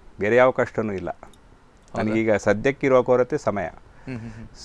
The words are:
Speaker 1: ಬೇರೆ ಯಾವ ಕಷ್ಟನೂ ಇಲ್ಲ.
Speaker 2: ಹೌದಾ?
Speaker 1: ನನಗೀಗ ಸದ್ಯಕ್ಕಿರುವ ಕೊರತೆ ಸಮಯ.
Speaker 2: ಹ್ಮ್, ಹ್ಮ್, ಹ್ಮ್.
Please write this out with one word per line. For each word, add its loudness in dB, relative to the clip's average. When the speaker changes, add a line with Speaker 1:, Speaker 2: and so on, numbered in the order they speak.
Speaker 1:
ಬೇರೆ 2
ಯಾವ 6
ಕಷ್ಟನೂ -4
ಇಲ್ಲ. -6
Speaker 2:
ಹೌದಾ? -14
Speaker 1:
ನನಗೀಗ 0
ಸದ್ಯಕ್ಕಿರುವ 2
ಕೊರತೆ 0
ಸಮಯ. -4
Speaker 2:
ಹ್ಮ್, -14
ಹ್ಮ್, -16
ಹ್ಮ್. -18